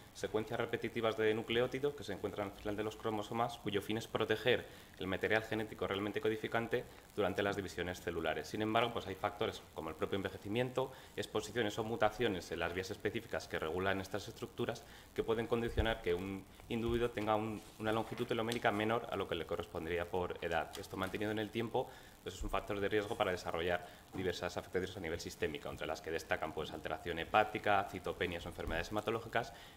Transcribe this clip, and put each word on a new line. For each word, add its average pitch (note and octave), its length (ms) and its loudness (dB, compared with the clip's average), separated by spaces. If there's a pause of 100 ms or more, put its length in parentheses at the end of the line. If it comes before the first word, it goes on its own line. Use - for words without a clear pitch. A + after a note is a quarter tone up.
(140)
secuencias A2 460 -2
repetitivas A2+ 580 0
de A2 160 6
nucleótidos B2 600 2
que - 80 -8
se G2 100 -4
encuentran G2 380 -2
al - 20 -10
final G#2+ 220 -4
de G#2+ 80 0
los G#2+ 120 -4
cromosomas, A2+ 640 0
cuyo - 240 0
fin G#2+ 160 0
es A2+ 80 -4
proteger A2 640 4 (320)
el F2+ 80 -2
material G2 340 4
genético A2 460 -2
realmente G2+ 340 0
codificante A#2 640 2 (320)
durante F#2+ 260 2
las G2+ 140 2
divisiones F2+ 440 -2
celulares. D#2+ 480 -2
Sin G#2+ 140 -2
embargo, A2+ 320 4
pues A2+ 140 -6
hay F#2+ 80 -4
factores - 480 -2 (100)
como D#2 160 -6
el D#2+ 60 -6
propio G2 220 0
envejecimiento, A#2 760 -2 (240)
exposiciones - 640 0
o A2+ 40 2
mutaciones A2 680 2
en E2 80 -2
las E2+ 160 0
vías F#2 160 -2
específicas G2+ 560 -2
que F2 100 0
regulan F#2 440 2
estas G2 260 -4
estructuras - 560 -4 (320)
que - 80 2
pueden A2+ 240 2
condicionar A2+ 560 2
que F2 100 4
un F#2+ 300 -2 (260)
individuo A#2 400 2
tenga G#2+ 260 2
un, G#2+ 240 0 (200)
una G#2+ 120 2
longitud A2+ 360 0
telomérica A#2 440 2
menor A2 380 2
a - 60 -2
lo F#2+ 120 0
que E2 60 -2
le E2 140 -2
correspondería E2+ 580 -2
por F2 360 -2
edad. E2 280 2 (100)
Esto G2 160 -8
mantenido F#2+ 360 0
en G#2+ 80 0
el G#2+ 100 -2
tiempo, A#2 400 0 (320)
pues F#2 140 -8
es - 80 -6
un G#2 60 -2
factor G2+ 300 0
de G2+ 80 4
riesgo G#2 300 2
para G2 140 4
desarrollar F2 540 0 (280)
diversas F2+ 420 -2
afectaciones F#2 400 -2
a G#2 60 -8
nivel E2 180 -2
sistémico, D#2 500 -4
entre C#2 160 -6
las D#2 140 -4
que - 100 -8
destacan, E2 440 -2
pues, D#2 180 -4
alteración D#2 480 -4
hepática, G#2 720 4
citopenias F2 540 -2
o F2 40 -6
enfermedades E2 420 -2
hematológicas A2+ 600 0 (260)